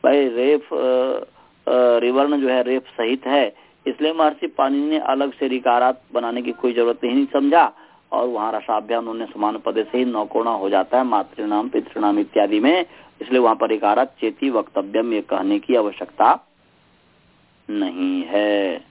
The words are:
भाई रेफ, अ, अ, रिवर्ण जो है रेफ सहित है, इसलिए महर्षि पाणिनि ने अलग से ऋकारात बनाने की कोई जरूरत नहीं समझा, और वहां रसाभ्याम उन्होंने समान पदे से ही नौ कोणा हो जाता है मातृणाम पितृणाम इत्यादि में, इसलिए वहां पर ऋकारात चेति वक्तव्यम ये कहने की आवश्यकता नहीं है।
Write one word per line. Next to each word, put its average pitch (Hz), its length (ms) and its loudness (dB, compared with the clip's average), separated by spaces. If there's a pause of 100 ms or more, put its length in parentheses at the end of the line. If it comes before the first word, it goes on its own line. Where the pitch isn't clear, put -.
भाई 135 260 4
रेफ, 143 440 0
अ, 127 400 0 (580)
अ, 123 260 4
रिवर्ण 135 440 2
जो 131 80 0
है 127 140 2
रेफ 127 240 -2
सहित 123 380 -4
है, 131 300 0 (320)
इसलिए 151 260 -2
महर्षि 156 340 0
पाणिनि 143 420 0
ने 156 100 0
अलग 135 340 -2
से 135 140 -4
ऋकारात 127 540 0 (120)
बनाने 120 280 -4
की 120 100 -6
कोई 120 220 -2
जरूरत 117 300 0
नहीं 127 220 2
समझा, 143 480 2 (380)
और 117 160 0
वहां 110 240 -4
रसाभ्याम 110 560 -4
उन्होंने 113 260 -10
समान 107 240 -2
पदे 107 260 -4
से 120 140 -4
ही 127 80 0
नौ 110 200 -4
कोणा 113 260 -2
हो 98 180 -2
जाता 101 280 2
है 131 60 2
मातृणाम 107 680 -2
पितृणाम 104 500 -2
इत्यादि 104 400 0
में, 165 260 2 (360)
इसलिए 127 180 0
वहां 113 160 4
पर 107 140 -2
ऋकारात 110 500 0
चेति 113 300 -4
वक्तव्यम 110 640 -4
ये 104 80 -2
कहने 98 380 -2
की 127 160 -2
आवश्यकता 107 640 2 (1300)
नहीं 92 540 -2
है। 101 560 0 (120)